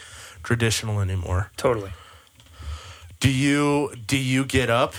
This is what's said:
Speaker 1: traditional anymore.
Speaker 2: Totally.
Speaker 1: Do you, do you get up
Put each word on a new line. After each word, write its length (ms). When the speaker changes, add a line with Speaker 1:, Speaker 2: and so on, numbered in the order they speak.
Speaker 1:
traditional 580
anymore. 560
Speaker 2:
Totally. 360
Speaker 1:
Do 120
you, 640
do 120
you 260
get 240
up 300